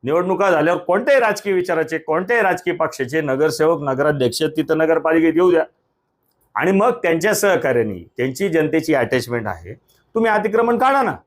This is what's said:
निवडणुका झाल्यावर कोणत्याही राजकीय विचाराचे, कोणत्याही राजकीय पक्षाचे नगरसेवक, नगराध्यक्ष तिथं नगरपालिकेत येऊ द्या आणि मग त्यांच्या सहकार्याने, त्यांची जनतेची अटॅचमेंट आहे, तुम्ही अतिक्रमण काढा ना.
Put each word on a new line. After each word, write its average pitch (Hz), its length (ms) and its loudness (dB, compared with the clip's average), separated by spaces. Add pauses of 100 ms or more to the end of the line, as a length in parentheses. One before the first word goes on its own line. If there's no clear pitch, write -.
निवडणुका 180 480 0
झाल्यावर 165 280 2
कोणत्याही 240 400 2
राजकीय 202 340 -2
विचाराचे, 165 440 -2
कोणत्याही 190 460 -2
राजकीय 180 300 -2
पक्षाचे 156 480 -4
नगरसेवक, 151 600 0
नगराध्यक्ष 139 640 -2 (140)
तिथं 156 200 -2
नगरपालिकेत 160 580 2
येऊ 180 160 4
द्या 160 120 4 (920)
आणि 160 160 0
मग 202 200 2
त्यांच्या 175 420 0
सहकार्याने, 120 680 0 (180)
त्यांची 131 320 -2
जनतेची 156 440 0
अटॅचमेंट 120 540 -2
आहे, 87 260 -10 (420)
तुम्ही 220 160 2
अतिक्रमण 220 460 0
काढा 269 240 2
ना. 185 140 -2 (120)